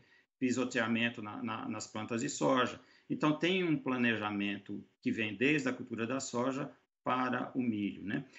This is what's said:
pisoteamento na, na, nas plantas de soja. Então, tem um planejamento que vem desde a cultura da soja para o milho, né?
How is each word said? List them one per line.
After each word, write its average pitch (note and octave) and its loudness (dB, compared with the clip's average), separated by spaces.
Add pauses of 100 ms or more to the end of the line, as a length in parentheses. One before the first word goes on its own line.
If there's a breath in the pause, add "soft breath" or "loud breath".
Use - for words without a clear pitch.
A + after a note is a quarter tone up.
(380 soft breath)
pisoteamento A#2 2
na, G#2 -8
na, A2+ -4
nas A2 -6
plantas A2 -4
de D3 -2
soja. C3 2 (300 soft breath)
Então, D3 2
tem F3+ 2
um D#3 4
planejamento G#2 0 (200)
que B2 0
vem G#2 -2
desde C3 2
a B2 0
cultura A#2+ -6
da C3 -2
soja C3 -2 (340)
para B2+ 0
o C3 0
milho, G#2 0
né? B2 -2 (140 loud breath)